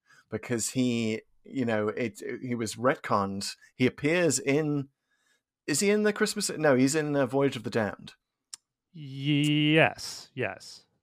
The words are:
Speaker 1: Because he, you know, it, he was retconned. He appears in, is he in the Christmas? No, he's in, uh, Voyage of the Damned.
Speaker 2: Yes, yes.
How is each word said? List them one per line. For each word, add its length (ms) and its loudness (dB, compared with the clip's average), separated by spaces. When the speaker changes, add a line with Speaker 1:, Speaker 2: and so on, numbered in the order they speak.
Speaker 1:
Because 400 -4
he, 520 0
you 200 -4
know, 240 0
it, 320 -6
he 120 -6
was 200 -4
retconned. 800 -2
He 100 2
appears 520 2
in, 500 -2
is 140 0
he 80 2
in 140 2
the 100 2
Christmas? 380 -2
No, 240 4
he's 200 4
in, 220 0
uh, 80 2
Voyage 320 2
of 60 -8
the 80 -8
Damned. 420 -2
Speaker 2:
Yes, 1400 2
yes. 500 -8